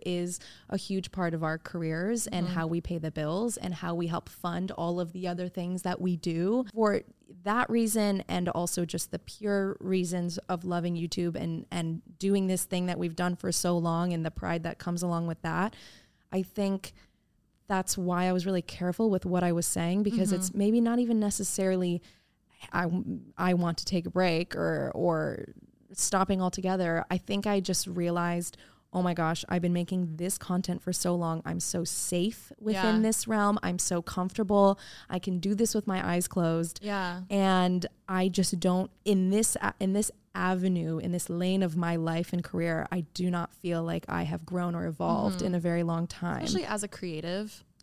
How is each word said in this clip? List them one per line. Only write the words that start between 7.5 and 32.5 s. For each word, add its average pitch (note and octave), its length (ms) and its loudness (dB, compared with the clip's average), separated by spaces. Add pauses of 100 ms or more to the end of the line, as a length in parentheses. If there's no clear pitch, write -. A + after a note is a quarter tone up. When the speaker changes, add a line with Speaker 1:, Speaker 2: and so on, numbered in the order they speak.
Speaker 1:
reason, G#3+ 600 2
and F3+ 220 0
also F3 360 0
just - 240 -4
the D#3+ 80 -6
pure G3 600 -2
reasons F3+ 580 0 (100)
of F3+ 180 -2
loving F3 300 0
YouTube E3+ 400 -2
and, E3 360 -4
and E3 320 -2 (160)
doing G3 260 2
this F#3 180 2
thing F3+ 220 -2
that F3 140 -2
we've E3+ 160 -2
done F3+ 200 0
for F#3 160 -4
so F3 240 2
long E3+ 380 0
and E3 100 -2
the D#3+ 80 -2
pride E3+ 320 -4
that E3 140 -6
comes F3 240 -4
along E3+ 240 0
with E3 160 -4
that, E3+ 340 -2 (560)
I F#3 120 0
think G3 500 -2 (760)
that's F#3+ 300 0
why F3+ 280 2
I F#3 80 4
was F3+ 120 2
really F#3 160 2
careful F3+ 480 0
with F#3+ 160 2
what F3+ 180 2
I F3 80 4
was E3+ 140 2
saying, F3+ 380 2
because G#3 280 2
Speaker 2:
Mm-hmm. F#3 80 2
Speaker 1:
it's F#3 140 -4
maybe G#3 260 4
not A#3 200 4
even A#3 200 2
necessarily F#3 840 0 (680)
I, F3+ 140 2 (520)
I F3+ 180 4
want E3+ 240 2
to - 60 -6
take F3 200 0
a D#3+ 60 -6
break F3 440 2
or, E3 380 0
or D#3+ 520 0 (460)
stopping F#3+ 500 2
altogether. F#3 680 0
I F#3 60 0
think G3+ 280 -2
I G3+ 140 2
just F#3 280 0
realized, F3 680 -2 (360)
"Oh F3+ 80 0
my F3+ 120 2
gosh, E3 360 0
I've F3+ 120 2
been F3 120 2
making F3 420 0
this F3 220 -4
content F3+ 440 -2
for F3+ 120 -2
so F3 220 0
long. E3 300 0
I'm E3 140 -4
so E3+ 240 -2
safe - 760 -2